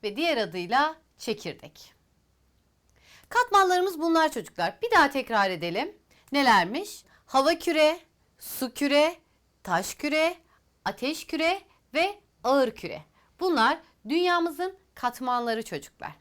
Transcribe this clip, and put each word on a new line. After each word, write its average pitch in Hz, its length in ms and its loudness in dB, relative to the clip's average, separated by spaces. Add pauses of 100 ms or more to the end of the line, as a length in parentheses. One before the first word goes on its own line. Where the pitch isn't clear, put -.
ve 202 120 -6
diğer 311 220 0
adıyla 214 580 -2 (220)
çekirdek. - 760 -10 (1400)
Katmanlarımız 381 720 2
bunlar 320 320 2
çocuklar. 185 500 -6
Bir 466 100 -2
daha 311 200 6
tekrar 220 380 0
edelim. 180 480 -4 (340)
Nelermiş? 254 720 2 (220)
Hava 294 340 2
küre, 311 400 2 (400)
su - 340 -8
küre, 294 420 2 (480)
taş 185 320 -2
küre, 311 420 -2 (480)
ateş 262 420 -6
küre 330 340 -2 (320)
ve 381 260 0 (240)
ağır 254 280 2
küre. - 300 -12 (380)
Bunlar 320 400 2 (300)
dünyamızın 349 720 -2 (140)
katmanları 240 680 -4
çocuklar. - 580 -12